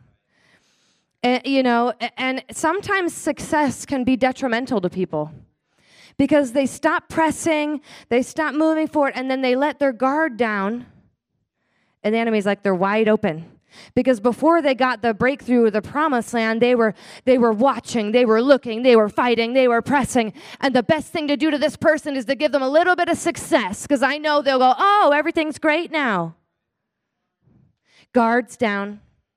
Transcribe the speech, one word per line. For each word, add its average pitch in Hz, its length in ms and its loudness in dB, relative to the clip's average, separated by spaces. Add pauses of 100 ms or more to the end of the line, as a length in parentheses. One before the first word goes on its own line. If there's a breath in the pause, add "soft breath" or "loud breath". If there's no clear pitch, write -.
(1200)
And, 247 240 0
you 269 160 2
know, 240 380 2
a-, - 180 -8
and 254 320 -4
sometimes 359 640 -2
success - 720 -4
can 262 200 -4
be 254 120 2
detrimental 247 640 -2
to 180 80 -4
people 160 440 -6 (840 soft breath)
because 277 360 2
they 277 120 2
stop 320 460 -2
pressing, 302 720 -2 (260 loud breath)
they 247 140 2
stop 302 320 -4
moving 311 320 2
forward, 285 300 0
and 254 140 -6
then 262 120 -2
they 254 120 2
let 277 240 -2
their 277 140 0
guard 262 460 -2
down, 214 480 -2 (1160)
and 214 120 -2
the 226 40 0
enemy's 220 280 0
like, 202 160 -2
"They're 196 120 0
wide 202 320 0
open." 185 440 -2 (460 loud breath)
Because 247 240 2
before 269 420 2
they 269 140 0
got 247 260 -2
the 233 100 0
breakthrough, 240 560 0
the 208 140 -2
promised 277 500 -2
land, 226 300 0
they 247 140 4
were, 220 180 2 (300 loud breath)
they 262 140 4
were 233 120 4
watching, 220 640 0
they 247 120 4
were 220 160 4
looking, 247 440 2
they 254 100 6
were 214 140 6
fighting, 233 440 -2
they 262 140 4
were 233 160 2
pressing. 233 500 0 (280 loud breath)
And 269 160 0
the 247 80 2
best 311 280 -2
thing 311 140 -4
to 285 100 0
do 294 140 0
to 294 80 -2
this 294 180 -2
person 311 380 0
is 262 120 -4
to 269 100 -2
give 247 160 0
them 277 100 2
a 262 60 -2
little 349 260 4
bit 349 140 -2
of 339 100 0
success, 240 640 -2
'cause 277 160 0
I 269 180 0
know 302 240 0
they'll 269 180 0
go, 254 180 4
"Oh, 392 340 4
everything's 311 460 -2
great 311 320 -2
now." 208 460 -4 (1800 soft breath)
Guards 233 440 0
down. 208 440 -4 (360)